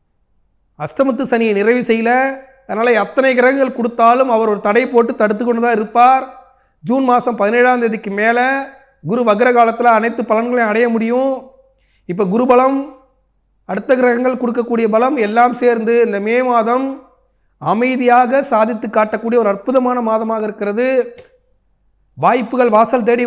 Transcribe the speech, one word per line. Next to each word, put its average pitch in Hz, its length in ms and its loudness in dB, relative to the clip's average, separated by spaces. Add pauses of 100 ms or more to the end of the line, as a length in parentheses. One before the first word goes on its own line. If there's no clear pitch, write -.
(800)
அஷ்டமத்து 262 520 -2
சனியை 226 260 0
நிறைவு 226 320 2
செய்யல. 226 220 -2 (560)
அதனால 220 240 -2 (100)
எத்தனை 262 380 0
கிரகங்கள் 262 400 0
கொடுத்தாலும் 233 560 2
அவர் 220 180 0
ஒரு 202 140 -4
தடை 220 260 2
போட்டு 233 200 2 (100)
தடுத்து 208 220 0
கொண்டு 233 200 -2
தான் 240 140 2
இருப்பார். 247 460 2 (600)
ஜூன் 254 260 0
மாசம் 240 300 0
பதினேழாம் 240 420 2
தேதிக்கு 220 280 -4 (100)
மேல 233 180 2 (720)
குரு 240 180 -2
வக்ர 214 280 2
காலத்துல 233 420 2
அனைத்து 233 320 -2
பலன்களையும் 233 400 0
அடைய 226 240 2
முடியும். 240 400 -2 (800)
இப்ப 190 200 -2
குருபலம், 254 460 2 (880)
அடுத்த 202 300 -6
கிரகங்கள் 247 440 0
கொடுக்கக்கூடிய 233 520 -2
பலம் 254 220 0 (100)
எல்லாம் 240 340 2
சேர்ந்து 233 340 0 (120)
இந்த 202 120 -4 (100)
மே 226 80 0 (120)
மாதம் 240 380 0 (840)
அமைதியாக 247 720 2 (100)
சாதித்து 220 340 0 (100)
காட்டக்கூடிய 220 460 0
ஒரு 202 100 0
அற்புதமான 247 460 0 (100)
மாதமாக 220 400 -4
இருக்கிறது. 208 400 -4 (1300)
வாய்ப்புகள் 233 580 0
வாசல் 226 340 2
தேடி 240 160 0